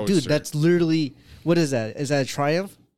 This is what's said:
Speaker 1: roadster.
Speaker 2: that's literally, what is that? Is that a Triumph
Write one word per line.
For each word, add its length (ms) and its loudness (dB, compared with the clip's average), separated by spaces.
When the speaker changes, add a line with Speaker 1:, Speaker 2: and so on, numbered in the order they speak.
Speaker 1:
roadster. 200 0
Speaker 2:
that's 260 -2
literally, 600 2
what 140 2
is 140 2
that? 260 -4
Is 120 -4
that 160 0
a 40 -12
Triumph 480 -2